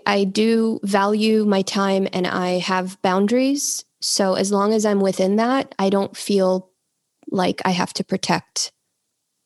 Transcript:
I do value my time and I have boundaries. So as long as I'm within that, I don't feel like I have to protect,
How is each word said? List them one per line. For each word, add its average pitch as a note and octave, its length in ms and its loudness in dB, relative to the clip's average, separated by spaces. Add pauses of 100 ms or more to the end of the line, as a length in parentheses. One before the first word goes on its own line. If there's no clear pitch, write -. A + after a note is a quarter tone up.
I G3+ 200 0
do A3+ 580 0
value G#3 640 2
my G3 160 2
time G3 500 0
and F3+ 160 -2
I F3+ 320 -2
have F#3 420 -4
boundaries. A#3+ 840 0 (160)
So F#3+ 320 0
as G3 180 -2
long G3+ 220 2
as G#3+ 120 2
I'm G3+ 140 2
within G3 380 0
that, B3 420 0
I G3 100 2
don't G3 280 0
feel F#3 520 0 (640)
like F#3 340 -2
I F#3+ 60 2
have F3 220 -2
to G3 100 -4
protect, - 680 -4 (760)